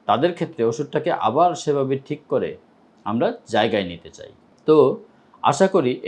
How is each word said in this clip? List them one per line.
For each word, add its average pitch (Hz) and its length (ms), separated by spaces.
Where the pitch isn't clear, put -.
তাদের 131 300
ক্ষেত্রে - 240
ওষুধটাকে 147 380
আবার 156 220
সেভাবে 139 340
ঠিক 147 140
করে 107 180
আমরা 117 220
জায়গায় 107 380
নিতে - 260
চাই। - 140
তো 156 80
আশা 190 240
করি 135 160